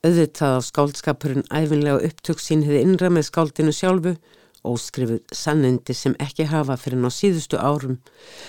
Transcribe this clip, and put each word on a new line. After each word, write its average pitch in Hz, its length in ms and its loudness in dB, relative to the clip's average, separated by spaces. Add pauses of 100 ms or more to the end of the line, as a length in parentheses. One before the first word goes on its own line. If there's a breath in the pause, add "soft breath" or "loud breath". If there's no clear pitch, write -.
Auðvitað 156 520 2
á 127 40 2
skáldskapurinn 143 880 -2
ævinlega 147 540 0
upptök - 400 -4
sín 156 240 2
hið 147 140 2
innra 180 280 4
með 165 200 2
skáldinu - 420 0
sjálfu, 180 460 0 (440 soft breath)
óskrifuð 117 680 -4
sannindi 131 680 0
sem - 240 -2
ekki 147 320 -4
hafa 147 240 0
fyrr 123 240 -4
en 123 80 2
á 127 40 0
síðustu 170 480 0
árum 131 420 -2 (500 loud breath)